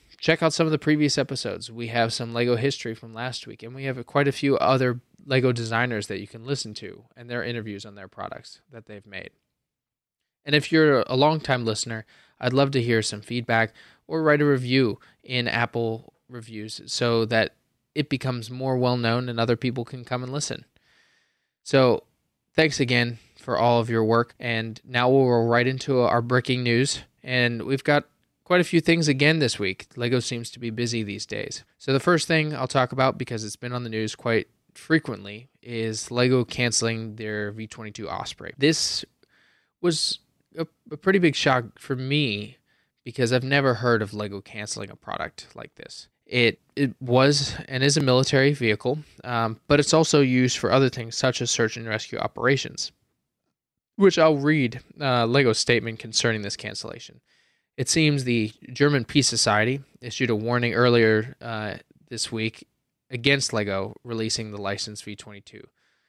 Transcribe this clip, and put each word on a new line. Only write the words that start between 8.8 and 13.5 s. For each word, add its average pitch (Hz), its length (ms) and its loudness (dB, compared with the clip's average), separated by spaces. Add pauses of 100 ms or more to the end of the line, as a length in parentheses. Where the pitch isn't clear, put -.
they've 104 220 -20
made. 95 240 -14 (1120)
And 147 100 0
if 143 160 0
you're 151 300 6
a - 160 -2
long-time 143 480 2
listener, 110 400 -6 (340)
I'd 127 140 -2
love 139 180 2
to 131 100 0
hear 117 200 2
some 104 200 -8
feedback 113 520 0 (340)